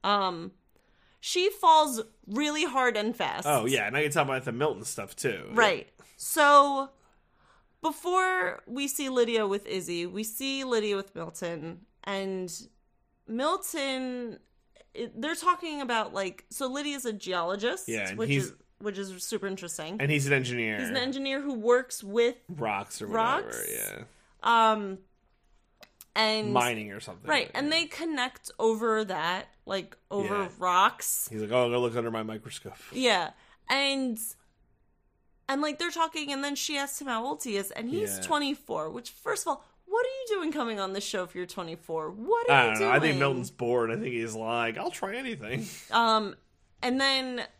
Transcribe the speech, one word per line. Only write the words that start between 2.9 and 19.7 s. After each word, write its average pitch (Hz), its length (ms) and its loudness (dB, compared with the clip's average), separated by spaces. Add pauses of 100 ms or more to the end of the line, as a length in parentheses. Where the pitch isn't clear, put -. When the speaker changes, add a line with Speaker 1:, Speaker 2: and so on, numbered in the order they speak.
Speaker 1:
and 208 200 0
fast. - 300 -2
Speaker 2:
Oh, 131 200 4
yeah, 123 200 2
and 117 100 -2
I 151 80 2
can 147 80 0
tell 156 120 4
by 135 140 0
the 123 140 -4
Milton 117 320 0
stuff, - 320 -10
too. 95 360 -4
Speaker 1:
Right. 214 360 4 (280)
So, 285 760 6 (920)
before 370 840 0
we 277 220 -4
see 277 200 -2
Lydia 233 380 4
with 202 200 -2
Izzy, 175 400 -4
we 185 180 -6
see 269 400 -4
Lydia 214 320 0
with 196 180 -8
Milton, 165 680 -8 (240)
and 190 460 -4 (760)
Milton, 262 1120 -4 (560)
it, - 260 -8
they're 311 140 -2
talking 339 460 0
about, 233 340 -2
like, 190 360 -4
so - 180 -4
Lydia's 285 360 -4
a 233 80 -2
geologist, 196 760 -2
Speaker 2:
Yeah, 104 200 -2
and 101 100 -6
Speaker 1:
which 123 120 -2
Speaker 2:
he's 139 160 4
Speaker 1:
is, - 60 -10 (280)
which 202 180 -6
is 190 260 -8
super 202 220 -4
interesting. 180 540 -8